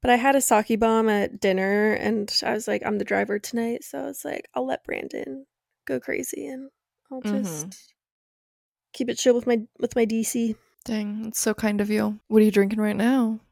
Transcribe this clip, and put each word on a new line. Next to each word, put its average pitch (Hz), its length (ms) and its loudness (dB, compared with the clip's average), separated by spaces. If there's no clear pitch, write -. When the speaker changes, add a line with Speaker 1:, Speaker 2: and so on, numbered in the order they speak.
Speaker 1:
But 254 100 2
I 247 60 8
had 269 180 4
a 269 60 4
sake 220 400 2
bomb 226 280 4
at 208 320 0
dinner, 196 520 2
and 208 520 -2
I 226 80 -2
was 214 140 -4
like, 208 180 -2
"I'm 214 140 -2
the 202 60 -2
driver 202 340 0
tonight," 233 460 -4
so 277 160 -10
I 269 60 -8
was - 180 -12
like, - 300 -8
"I'll 254 120 -4
let 262 160 -6
Brandon - 640 -8
go 254 140 -4
crazy, - 480 -6
and 269 220 -14
I'll 262 100 -10
Speaker 2:
Mm-hmm. 208 220 -2
Speaker 1:
just 170 500 -12
keep 247 160 -4
it 240 100 -4
chill 247 160 4
with 240 120 -2
my, 233 140 2
with - 160 -4
my 233 100 4
D 226 200 -2
C." 233 320 -2
Speaker 2:
Dang, 214 380 -6
that's 220 160 -8
so 214 160 0
kind 208 260 0
of 202 100 0
you. 214 360 0
What 220 160 8
are - 20 10
you 214 60 6
drinking 202 300 2
right 208 160 0
now? 226 420 2